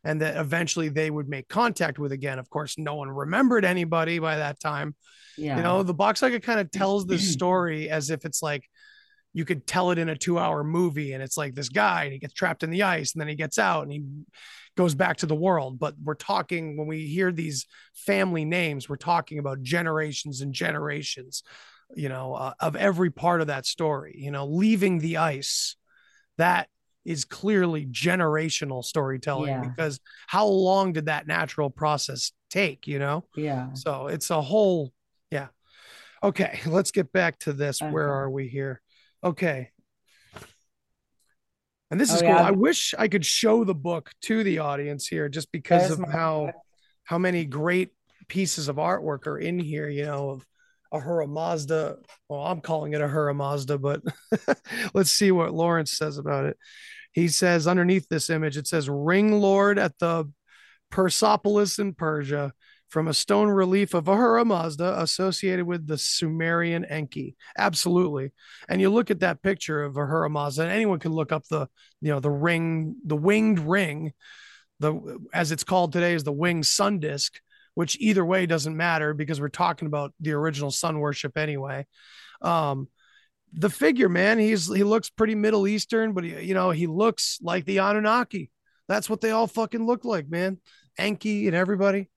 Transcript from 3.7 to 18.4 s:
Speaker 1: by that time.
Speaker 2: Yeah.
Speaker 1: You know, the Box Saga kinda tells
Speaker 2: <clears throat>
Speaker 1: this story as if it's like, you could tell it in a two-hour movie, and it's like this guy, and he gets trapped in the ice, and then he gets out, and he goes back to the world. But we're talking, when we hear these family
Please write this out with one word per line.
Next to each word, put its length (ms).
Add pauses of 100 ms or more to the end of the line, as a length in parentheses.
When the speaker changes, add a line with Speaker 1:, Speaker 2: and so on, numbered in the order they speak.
Speaker 1:
by 160
that 240
time. 340 (440)
Speaker 2:
Yeah. 180
Speaker 1:
You 60
know, 200
the 120
Box 260
Saga 180
kinda 260
tells 420
Speaker 2:
<clears throat> 0
Speaker 1:
this 260
story 580
as 200
if 140
it's 180
like, 260 (640)
you 120
could 220
tell 240
it 80
in 100
a 80
two-hour 480
movie, 480
and 100
it's 140
like 180
this 140
guy, 360
and 80
he 60
gets 160
trapped 280
in 80
the 140
ice, 300
and 60
then 80
he 60
gets 240
out, 240
and 100
he 100 (720)
goes 180
back 240
to 80
the 80
world. 440
But 240
we're 120
talking, 640
when 100
we 200
hear 260
these 340 (280)
family 520